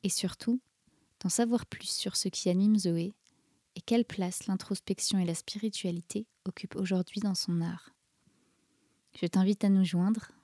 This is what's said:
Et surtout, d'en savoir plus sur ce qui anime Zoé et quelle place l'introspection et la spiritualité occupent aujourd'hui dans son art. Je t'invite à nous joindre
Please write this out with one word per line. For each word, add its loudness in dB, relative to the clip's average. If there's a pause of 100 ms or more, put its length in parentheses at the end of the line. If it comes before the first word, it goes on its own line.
Et -2
surtout, -2 (600)
d'en 0
savoir 0
plus -10
sur -4
ce -2
qui -2
anime 6
Zoé 0 (640)
et -12
quelle 2
place -6
l'introspection -2
et 2
la 0
spiritualité -6 (180)
occupent -8
aujourd'hui -2
dans 0
son 0
art. -6 (1300)
Je -2
t'invite 4
à 4
nous 6
joindre 0 (120)